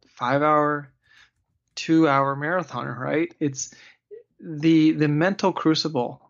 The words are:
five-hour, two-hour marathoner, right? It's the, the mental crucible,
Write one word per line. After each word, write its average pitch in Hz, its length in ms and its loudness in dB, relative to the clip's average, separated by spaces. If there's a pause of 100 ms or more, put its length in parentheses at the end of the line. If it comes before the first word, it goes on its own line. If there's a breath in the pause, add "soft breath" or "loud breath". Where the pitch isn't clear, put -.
five-hour, 147 840 0 (840 soft breath)
two-hour 139 640 2
marathoner, 135 600 -6
right? 143 420 -4
It's 139 340 -6 (680 loud breath)
the, 156 520 2
the 151 160 0
mental 175 440 0
crucible, 156 760 -2